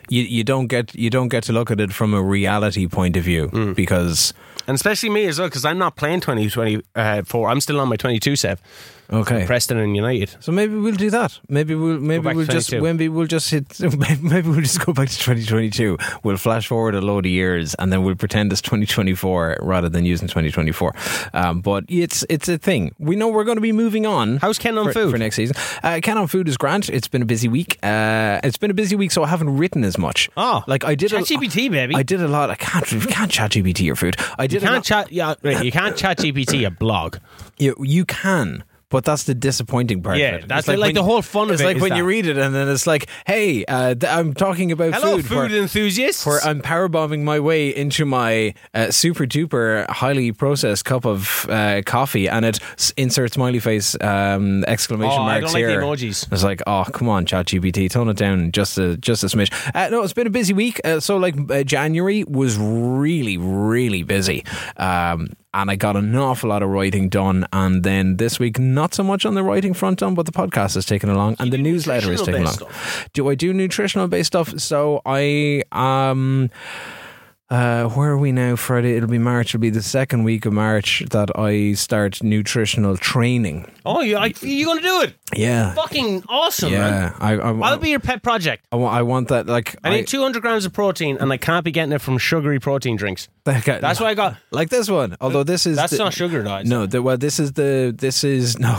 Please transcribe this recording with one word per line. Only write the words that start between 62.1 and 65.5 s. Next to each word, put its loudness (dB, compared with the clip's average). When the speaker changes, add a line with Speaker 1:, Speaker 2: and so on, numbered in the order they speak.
Speaker 1:
was 0
really, 0
really 0
busy. 0
Um, 0